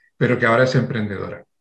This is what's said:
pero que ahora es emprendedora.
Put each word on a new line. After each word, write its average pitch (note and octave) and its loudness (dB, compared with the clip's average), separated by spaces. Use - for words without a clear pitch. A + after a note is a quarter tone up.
pero B2 0
que - 0
ahora A#2 4
es - 2
emprendedora. G2+ -4